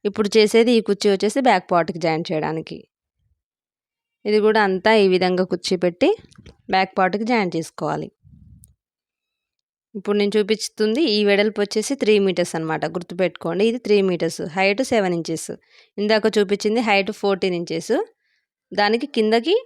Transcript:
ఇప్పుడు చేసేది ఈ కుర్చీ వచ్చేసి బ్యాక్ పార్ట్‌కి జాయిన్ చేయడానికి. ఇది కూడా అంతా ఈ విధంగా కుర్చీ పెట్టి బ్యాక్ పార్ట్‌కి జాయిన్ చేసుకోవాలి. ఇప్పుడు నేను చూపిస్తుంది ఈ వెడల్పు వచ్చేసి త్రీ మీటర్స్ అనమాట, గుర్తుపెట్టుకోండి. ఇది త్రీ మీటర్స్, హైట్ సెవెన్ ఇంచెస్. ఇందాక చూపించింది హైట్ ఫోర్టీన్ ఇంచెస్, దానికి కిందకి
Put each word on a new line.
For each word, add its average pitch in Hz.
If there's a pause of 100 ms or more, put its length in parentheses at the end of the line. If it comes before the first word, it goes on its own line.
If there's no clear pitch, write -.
ఇప్పుడు 208 (100)
చేసేది 226
ఈ -
కుర్చీ 202
వచ్చేసి 208 (100)
బ్యాక్ 185
పార్ట్‌కి 165
జాయిన్ 160
చేయడానికి. 156 (1500)
ఇది 208
కూడా 220
అంతా 190 (120)
ఈ -
విధంగా 180
కుర్చీ 180
పెట్టి 262 (640)
బ్యాక్ 190
పార్ట్‌కి 196
జాయిన్ 190
చేసుకోవాలి. 156 (1900)
ఇప్పుడు 202
నేను 202
చూపిస్తుంది 214 (120)
ఈ 208
వెడల్పు 202
వచ్చేసి 214
త్రీ 214 (120)
మీటర్స్ 175
అనమాట, 160 (120)
గుర్తుపెట్టుకోండి. 175
ఇది 240
త్రీ 208 (140)
మీటర్స్, 165 (140)
హైట్ 196
సెవెన్ 196
ఇంచెస్. 160 (500)
ఇందాక 220
చూపించింది 208
హైట్ 196 (120)
ఫోర్టీన్ 190
ఇంచెస్, 165 (760)
దానికి 208
కిందకి 233 (100)